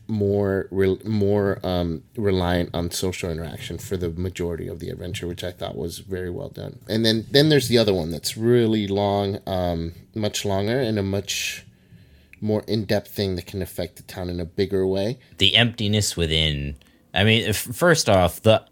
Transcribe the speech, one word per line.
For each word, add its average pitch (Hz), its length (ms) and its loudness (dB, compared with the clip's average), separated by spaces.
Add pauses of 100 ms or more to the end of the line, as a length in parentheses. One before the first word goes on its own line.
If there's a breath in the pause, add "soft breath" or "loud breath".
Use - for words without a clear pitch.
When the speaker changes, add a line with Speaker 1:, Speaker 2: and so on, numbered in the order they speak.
Speaker 1:
more, 101 640 0
re-, 95 340 2
more, 101 580 2
um, 87 400 -2 (140)
reliant 90 560 0
on 85 180 -2
social 92 400 -4
interaction 80 460 -8
for - 220 -6
the 87 120 -2
majority 87 580 -6
of 87 100 -10
the 87 100 -10
adventure, 87 380 -8
which 87 180 -8
I 90 60 -6
thought 92 260 -10
was 85 220 -6
very 92 320 -8
well 87 180 -8
done. - 300 -12 (100)
And 113 160 2
then, 110 260 2
then 147 200 6
there's 135 180 4
the 117 80 4
other 107 160 6
one 85 180 0
that's - 280 -6
really 110 480 4
long, 101 600 0
um, 87 460 -2 (220)
much 104 320 -4
longer 101 320 0
and 110 200 0
a 98 40 0
much - 640 -4 (760 soft breath)
more 107 260 0
in-depth 104 440 -2
thing 95 260 -2
that 87 80 -6
can 98 160 -8
affect 87 360 -8
the - 80 -20
town 90 260 -8
in 87 100 -6
a 85 60 -6
bigger 95 400 0
way. 98 320 -2 (180 soft breath)
Speaker 2:
The 98 200 4
emptiness 107 600 2
within. 78 600 0 (360 soft breath)
I 95 100 2
mean, 110 280 4
f-, 98 60 0
first 156 520 2
off, 92 320 4
the 110 320 4